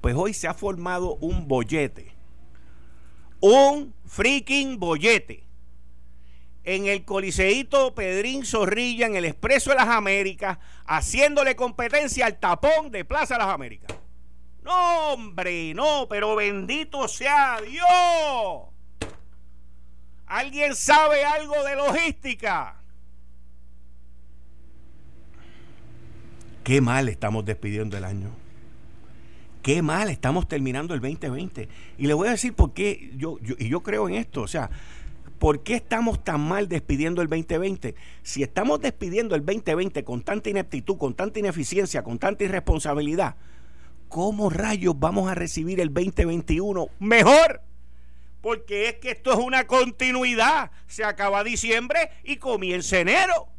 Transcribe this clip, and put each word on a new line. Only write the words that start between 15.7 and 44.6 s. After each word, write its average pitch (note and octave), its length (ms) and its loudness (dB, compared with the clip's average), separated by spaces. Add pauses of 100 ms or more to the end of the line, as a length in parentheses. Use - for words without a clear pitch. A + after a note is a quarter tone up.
no! C#4 380 2
Pero G#3+ 260 2
bendito G#3+ 720 -2
sea C4+ 540 2
Dios. D4+ 1040 2 (1600)
¿Alguien C#4 480 -2
sabe D4 500 6
algo D4+ 300 0 (100)
de C#4 100 0
logística? C4 1000 0 (4000)
Qué C3+ 200 4
mal B2+ 260 2
estamos G#2+ 380 -2
despidiendo G#2 500 -4
el F#2+ 80 -6
año. G2 240 -6 (1300)
Qué D3 180 4
mal F3 300 2
estamos D3+ 360 0
terminando C#3+ 460 -2
el C3+ 80 -2
veinte C#3 300 -4
veinte. C3+ 400 -8 (260)
Y C3+ 100 0
le D3 60 6
voy F#3+ 160 2
a B3 40 2
decir A#3+ 200 -2
por D#3+ 220 4
qué - 420 -4
yo, C#3+ 240 -6
yo, A#2 180 -6
y A2 120 -2
yo E3+ 120 0
creo G#3+ 240 -2
en F#3 100 -2
esto, G#3+ 260 -4
o - 60 -6
sea, C3 200 -4 (720)
¿por D3+ 240 4
qué A#3 140 0
estamos A#3 460 0
tan D3+ 200 0
mal F#3 260 0
despidiendo E3 540 0
el D#3+ 60 0
veinte D#3+ 280 -2
veinte? F#3 380 -2 (280)
Si - 200 -4
estamos A#3+ 400 0
despidiendo G#3 520 0
el D3+ 60 4
veinte F3+ 340 0
veinte F3 300 -2
con A#2+ 160 -4
tanta G#3 300 -4
ineptitud, F#3+ 480 -2
con C3+ 160 -2
tanta G3+ 240 -4
ineficiencia, F3 640 0
con A#2 140 -6
tanta G#3 260 0
irresponsabilidad, D#3 920 0 (720)
¿Cómo G3+ 420 0
rayos F3+ 480 0